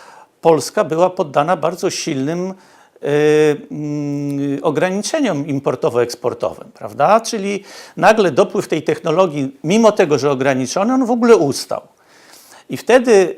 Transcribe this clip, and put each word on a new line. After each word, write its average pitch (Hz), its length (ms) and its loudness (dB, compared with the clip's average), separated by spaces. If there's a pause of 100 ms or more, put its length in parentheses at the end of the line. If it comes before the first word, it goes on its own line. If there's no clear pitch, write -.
(420)
Polska 165 420 2
była 165 260 0
poddana 156 480 -2
bardzo 170 320 -4
silnym, 170 640 -6 (500)
y, 151 680 2
mm, 143 920 -4
ograniczeniom 185 840 -2
importowo-eksportowym, 123 1300 -4
prawda? 143 460 0
Czyli 202 440 -8 (340)
nagle 190 340 4
dopływ 185 360 0
tej 160 160 -4
technologii, 156 800 -2
mimo 214 280 4
tego, 151 280 2
że 143 120 0
ograniczony, 135 640 0
on 262 120 0
w 220 60 -2
ogóle 233 260 4
ustał. - 440 -2 (880)
I 127 80 -8
wtedy, 226 600 4